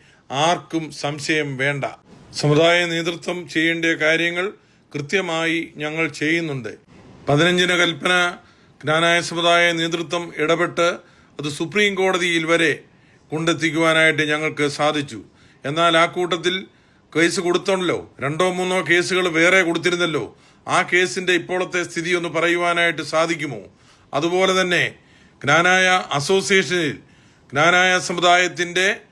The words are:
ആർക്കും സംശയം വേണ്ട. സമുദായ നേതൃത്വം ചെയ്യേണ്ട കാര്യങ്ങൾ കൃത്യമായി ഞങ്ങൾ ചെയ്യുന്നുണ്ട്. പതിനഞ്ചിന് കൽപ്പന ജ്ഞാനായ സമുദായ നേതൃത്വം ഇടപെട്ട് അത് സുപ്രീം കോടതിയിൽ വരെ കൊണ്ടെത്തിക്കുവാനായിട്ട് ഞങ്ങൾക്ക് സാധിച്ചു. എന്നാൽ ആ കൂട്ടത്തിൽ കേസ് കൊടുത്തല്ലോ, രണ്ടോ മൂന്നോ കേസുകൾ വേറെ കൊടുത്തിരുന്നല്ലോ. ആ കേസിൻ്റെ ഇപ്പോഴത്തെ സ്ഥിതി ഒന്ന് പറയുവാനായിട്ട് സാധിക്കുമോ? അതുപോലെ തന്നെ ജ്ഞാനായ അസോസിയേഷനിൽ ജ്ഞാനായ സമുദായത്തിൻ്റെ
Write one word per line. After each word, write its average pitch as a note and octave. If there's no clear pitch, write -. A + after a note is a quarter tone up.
ആർക്കും D#3+
സംശയം C#3+
വേണ്ട. C#3
സമുദായ E3
നേതൃത്വം E3+
ചെയ്യേണ്ട E3
കാര്യങ്ങൾ E3
കൃത്യമായി E3
ഞങ്ങൾ D#3
ചെയ്യുന്നുണ്ട്. D3
പതിനഞ്ചിന് F3+
കൽപ്പന F3
ജ്ഞാനായ E3
സമുദായ E3+
നേതൃത്വം E3
ഇടപെട്ട് E3
അത് D3
സുപ്രീം F3+
കോടതിയിൽ F3+
വരെ D#3+
കൊണ്ടെത്തിക്കുവാനായിട്ട് D#3+
ഞങ്ങൾക്ക് D3+
സാധിച്ചു. D3
എന്നാൽ E3
ആ E3
കൂട്ടത്തിൽ F3
കേസ് E3+
കൊടുത്തല്ലോ, F3
രണ്ടോ D#3
മൂന്നോ F#3
കേസുകൾ F3
വേറെ E3+
കൊടുത്തിരുന്നല്ലോ. E3
ആ D#3
കേസിൻ്റെ F3+
ഇപ്പോഴത്തെ F3+
സ്ഥിതി E3+
ഒന്ന് F3
പറയുവാനായിട്ട് E3+
സാധിക്കുമോ? D3+
അതുപോലെ F#3
തന്നെ E3+
ജ്ഞാനായ F#3
അസോസിയേഷനിൽ F3
ജ്ഞാനായ F3+
സമുദായത്തിൻ്റെ F3